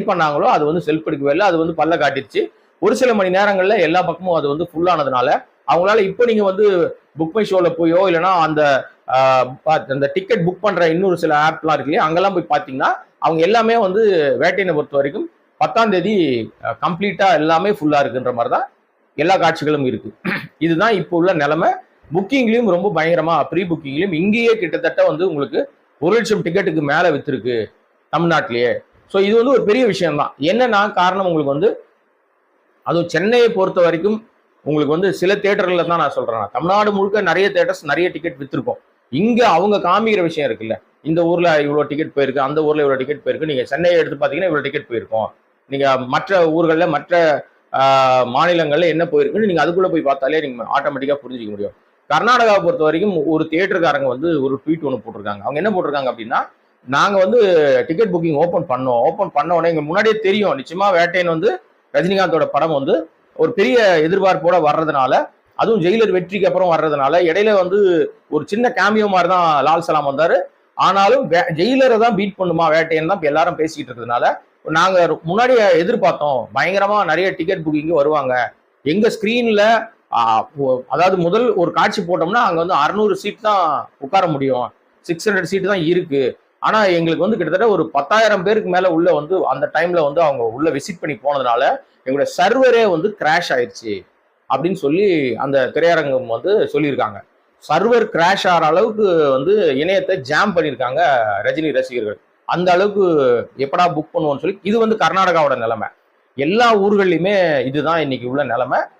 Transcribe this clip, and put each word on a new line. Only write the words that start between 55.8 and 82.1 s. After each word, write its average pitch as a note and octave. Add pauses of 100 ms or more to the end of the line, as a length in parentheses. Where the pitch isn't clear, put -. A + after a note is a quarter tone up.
அப்படின்னா, B2 (380)
"நாங்க F3
வந்து F#3+ (480)
டிக்கெட் F3+
புக்கிங் D#3+
ஓபன் E3+
பண்ணோம். B2+
ஓபன் E3
பண்ண D3+
உடனே E3
எங்க D#3+
முன்னாடியே G#3+
தெரியும் F#3+
நிச்சயமா F#3
வேட்டையன் F3
வந்து E3+ (320)
ரஜினிகாந்தோட F3+
படம் D#3+
வந்து D3+ (260)
ஒரு D#3+
பெரிய G#3
எதிர்பார்ப்போட F3+
வர்றதுனால, D3+ (260)
அதுவும் F#3+
ஜெயிலர் G3+
வெற்றிக்கு F3+
அப்புறம் F3
வர்றதுனால, D3+
இடையில F#3
வந்து F#3 (160)
ஒரு D3+
சின்ன A#3+
கேமியோ G#3
மாதிரி F3+
தான் E3
லால் E3
சலாம் C#3+
வந்தாரு. F3+ (340)
ஆனாலும் G3
வே-, E3+
ஜெயிலரை A#3+
தான் A3+
பீட் G3
பண்ணுமா E3+
வேட்டையன் D#3+
தான் G3
இப்ப D#3+
எல்லாரும் D#3+
பேசிக்கிட்டு D3
இருக்கிறதுனால B2+ (260)
நாங்க F3
ரொ-, D3+
முன்னாடியே G#3+
எதிர்பார்த்தோம் D#3+ (120)
பயங்கரமா G3
நிறைய E3+
டிக்கெட் E3+ (100)
புக்கிங் D3+
வருவாங்க. C#3 (300)
எங்க G#3 (100)
ஸ்கிரீன்ல, A3+ (240)
ஆ, A2+
ஒ-, B2+
அதாவது F3+
முதல் G3+
ஒரு F3
காட்சி G3+
போட்டோம்னா E3+